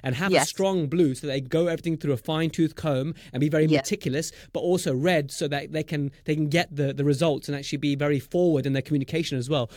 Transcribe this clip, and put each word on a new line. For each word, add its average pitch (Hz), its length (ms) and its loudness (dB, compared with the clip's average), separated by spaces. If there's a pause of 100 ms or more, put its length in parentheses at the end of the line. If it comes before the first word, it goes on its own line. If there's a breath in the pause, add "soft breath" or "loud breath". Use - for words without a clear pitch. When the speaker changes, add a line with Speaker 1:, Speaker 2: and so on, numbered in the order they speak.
Speaker 1:
and 131 120 -2
have 180 160 -2
a 185 40 2
Speaker 2:
Yes. 147 140 6
Speaker 1:
strong 190 380 0
blue 151 280 2
so - 120 -10
they 139 140 -2
go 160 260 0
everything 165 300 -4
through 147 160 -2
a 127 40 0
fine-tooth 160 600 -2
comb 143 380 -2 (180 loud breath)
and 127 80 -2
be 147 80 2
very 156 180 4
Speaker 2:
Yeah. 151 120 6
Speaker 1:
meticulous, 139 540 -4 (200 loud breath)
but 160 80 -4
also 175 340 0
red 147 360 2
so - 180 -4
that 143 240 -4
they 156 100 -2
can, 147 300 -4 (120)
they 151 100 0
can 151 140 0
get 170 260 0
the, 143 200 0
the 139 100 -2
results 143 440 2
and 143 80 -4
actually 139 220 -6
be 143 160 0
very 147 260 0
forward 165 460 2
in 139 60 0
their 135 100 0
communication 147 560 -2
as 123 120 -4
well. 131 260 0